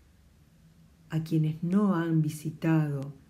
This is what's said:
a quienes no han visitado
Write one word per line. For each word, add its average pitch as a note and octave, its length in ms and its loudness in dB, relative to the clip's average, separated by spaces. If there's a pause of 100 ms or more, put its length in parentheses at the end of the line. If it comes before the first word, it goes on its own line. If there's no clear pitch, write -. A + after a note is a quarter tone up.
(1120)
a D#3+ 120 -2
quienes D#3 400 0
no F#3+ 320 2
han E3 260 2
visitado D3+ 920 0 (160)